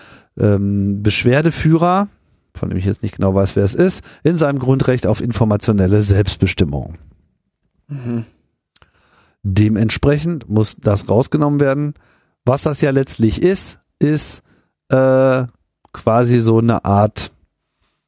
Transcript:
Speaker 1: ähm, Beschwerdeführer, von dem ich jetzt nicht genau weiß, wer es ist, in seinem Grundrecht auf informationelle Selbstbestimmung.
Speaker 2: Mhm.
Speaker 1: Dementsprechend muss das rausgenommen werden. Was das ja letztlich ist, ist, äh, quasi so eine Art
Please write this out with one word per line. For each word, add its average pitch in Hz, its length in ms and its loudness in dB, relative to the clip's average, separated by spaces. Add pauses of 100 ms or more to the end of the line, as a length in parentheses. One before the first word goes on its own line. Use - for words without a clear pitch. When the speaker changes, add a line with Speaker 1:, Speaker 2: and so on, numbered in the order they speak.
(380)
Speaker 1:
ähm, 101 640 0
Beschwerdeführer, 160 1080 0 (460)
von - 160 -6
dem 92 80 -4
ich 90 80 -4
jetzt 98 160 -4
nicht 104 140 -8
genau 95 180 0
weiß, 98 220 0
wer 101 80 2
es 101 100 -2
ist, 180 280 0 (200)
in 170 160 0
seinem 143 200 0
Grundrecht 127 480 0
auf 107 140 0
informationelle 104 840 0
Selbstbestimmung. 95 920 -2 (920)
Speaker 2:
Mhm. 120 360 -8 (1160)
Speaker 1:
Dementsprechend 110 1080 0
muss 107 280 -2
das 101 320 -2
rausgenommen 147 520 0
werden. 143 340 -2 (500)
Was 131 180 0
das 147 180 -4
ja 147 100 2
letztlich 135 520 0
ist, - 360 -2 (200)
ist, 151 440 -2 (460)
äh, 131 560 2 (480)
quasi 120 480 2
so 113 180 4
eine 117 260 0
Art 101 480 0 (760)